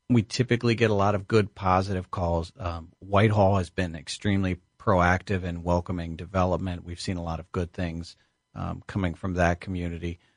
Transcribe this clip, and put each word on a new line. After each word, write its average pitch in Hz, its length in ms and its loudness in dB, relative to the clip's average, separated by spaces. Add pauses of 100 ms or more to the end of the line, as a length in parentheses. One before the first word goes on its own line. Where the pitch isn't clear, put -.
we 120 120 6
typically 120 540 0
get 110 160 4
a 104 40 2
lot 101 200 4
of 101 140 -6
good 107 260 2
positive 92 560 0
calls. 85 480 -2
Um, 85 300 -8 (100)
Whitehall 101 560 4
has 90 140 0
been 87 260 -6
extremely 92 600 -2 (200)
proactive 90 680 2
in 85 180 -8
welcoming 87 540 -2
development. 90 680 -2
We've 87 160 -12
seen 95 160 -6
a 85 80 -6
lot 82 160 -6
of 90 140 -16
good 90 180 -4
things, 85 460 -8 (360)
um, 90 320 -8
coming 92 280 -2
from 92 220 -6
that 87 260 2
community. 85 580 -8 (180)